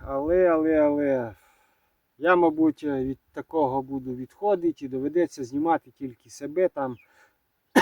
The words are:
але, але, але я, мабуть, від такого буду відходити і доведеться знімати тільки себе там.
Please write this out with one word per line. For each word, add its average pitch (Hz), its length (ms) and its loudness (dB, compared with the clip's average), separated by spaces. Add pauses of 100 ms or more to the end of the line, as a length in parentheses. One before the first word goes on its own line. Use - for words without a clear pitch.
але, 156 400 2
але, 160 320 2
але 143 560 0 (840)
я, 175 180 2
мабуть, 160 480 2
від 135 340 -4 (140)
такого 139 500 -2
буду 131 320 -8
відходити 170 720 -2
і 135 40 -8
доведеться 147 560 -2
знімати 143 460 -2
тільки 123 400 -16
себе 156 380 -2
там. 135 280 -6 (840)